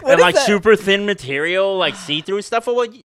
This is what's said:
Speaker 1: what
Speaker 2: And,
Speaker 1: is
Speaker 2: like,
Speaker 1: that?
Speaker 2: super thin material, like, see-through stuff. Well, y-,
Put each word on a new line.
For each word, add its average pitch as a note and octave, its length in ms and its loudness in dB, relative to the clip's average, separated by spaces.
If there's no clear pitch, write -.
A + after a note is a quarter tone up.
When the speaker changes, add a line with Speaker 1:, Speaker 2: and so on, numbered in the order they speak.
Speaker 1:
what C4+ 100 0
Speaker 2:
And, - 80 6
Speaker 1:
is - 20 6
Speaker 2:
like, F3+ 120 4
Speaker 1:
that? B3+ 120 2
Speaker 2:
super G#3 300 4
thin G3 280 -2
material, F3+ 720 -4
like, E3 180 -2
see-through D#3 460 -6
stuff. A3+ 260 -6
Well, A#3+ 100 -2
y-, A#3+ 340 -4